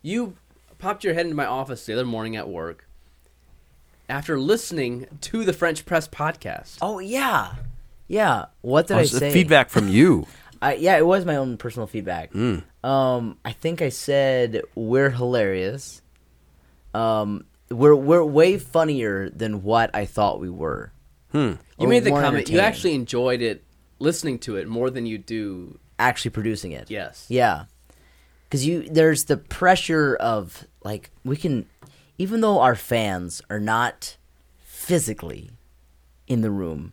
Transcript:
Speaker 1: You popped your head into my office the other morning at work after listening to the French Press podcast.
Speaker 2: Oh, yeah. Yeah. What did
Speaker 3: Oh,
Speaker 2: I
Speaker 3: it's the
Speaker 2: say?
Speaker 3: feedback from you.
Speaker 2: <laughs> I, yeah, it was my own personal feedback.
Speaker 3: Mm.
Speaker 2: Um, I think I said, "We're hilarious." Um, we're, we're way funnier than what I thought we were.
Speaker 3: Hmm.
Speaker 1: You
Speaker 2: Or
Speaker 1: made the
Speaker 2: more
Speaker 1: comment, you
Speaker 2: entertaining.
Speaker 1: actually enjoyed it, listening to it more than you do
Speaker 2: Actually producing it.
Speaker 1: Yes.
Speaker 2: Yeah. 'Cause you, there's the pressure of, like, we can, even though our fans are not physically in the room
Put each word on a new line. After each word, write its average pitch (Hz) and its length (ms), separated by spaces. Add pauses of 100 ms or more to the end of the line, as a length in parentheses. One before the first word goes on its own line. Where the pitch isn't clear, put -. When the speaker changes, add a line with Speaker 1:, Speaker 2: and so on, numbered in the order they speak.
Speaker 1:
You 202 340 (420)
popped 202 260
your 175 100
head 170 120
into 156 100
my 143 100
office 131 400
the 110 80
other 127 100
morning 113 320
at 95 120
work 82 400 (1200)
after 143 300
listening 135 680 (160)
to 226 220
the 185 80
French 160 340
Press 160 220
podcast. - 720
Speaker 2:
Oh, 196 160
yeah. 196 560 (540)
Yeah. 175 380 (140)
What 139 280
did 196 60
Speaker 3:
Oh, 185 40
Speaker 2:
I 170 40
Speaker 3:
it's 135 100
the 123 80
Speaker 2:
say? 143 120
Speaker 3:
feedback 156 380
from 104 180
you. 107 380 (180)
Speaker 2:
<laughs> - 180
I, 139 140
yeah, 175 200
it 160 100
was 185 200
my 156 100
own 131 200
personal 113 300
feedback. 87 460
Speaker 3:
Mm. 101 300 (200)
Speaker 2:
Um, 127 640
I - 80
think 165 300
I 143 80
said, 131 720 (120)
"We're 127 360
hilarious." 120 920 (920)
Um, 107 500 (260)
we're, 139 260
we're 156 280
way 160 340
funnier 113 720
than 104 320
what 110 320
I 101 120
thought 101 340
we 90 80
were. 76 440 (400)
Speaker 3:
Hmm. 147 60 (400)
Speaker 1:
You 120 80
Speaker 2:
Or - 20
Speaker 1:
made 240 160
the - 60
Speaker 2:
more 143 100
Speaker 1:
comment, 143 280
you 165 100
Speaker 2:
entertaining. 196 60
Speaker 1:
actually 190 300
enjoyed 123 480
it, 110 220 (340)
listening 143 420
to 107 160
it 95 120
more 117 220
than 123 160
you 110 120
do 98 600 (200)
Speaker 2:
Actually 117 340
producing 104 400
it. 62 180
Speaker 1:
Yes. - 380
Speaker 2:
Yeah. 117 360 (880)
'Cause 135 140
you, 165 240
there's 156 360
the 143 120
pressure 160 800
of, 110 500 (160)
like, 104 280 (140)
we 135 120
can, 135 300 (520)
even 208 220
though 208 200
our 123 160
fans 95 640 (100)
are 104 100
not 110 560 (440)
physically - 880 (800)
in 120 140
the 110 80
room 87 420